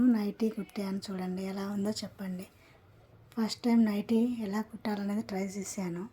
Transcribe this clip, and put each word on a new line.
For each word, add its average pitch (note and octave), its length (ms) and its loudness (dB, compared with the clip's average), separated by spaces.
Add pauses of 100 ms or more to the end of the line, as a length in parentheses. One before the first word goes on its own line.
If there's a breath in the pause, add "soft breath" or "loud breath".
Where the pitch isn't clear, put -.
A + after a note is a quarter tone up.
(140)
నైటీ G#3 400 0
కుట్టాను G3 520 -4
చూడండి, F#3 440 -4
ఎలా G3 140 -4 (100)
ఉందో G3+ 240 0
చెప్పండి. F#3+ 480 -8 (880 soft breath)
ఫస్ట్ A3 320 -2
టైమ్ A#3 240 8
నైటీ G#3+ 320 2 (240)
ఎలా G3+ 160 -2 (100)
కుట్టాలనేది G3+ 600 -2
ట్రై G3 120 -2 (140)
చేశాను. F#3 560 -4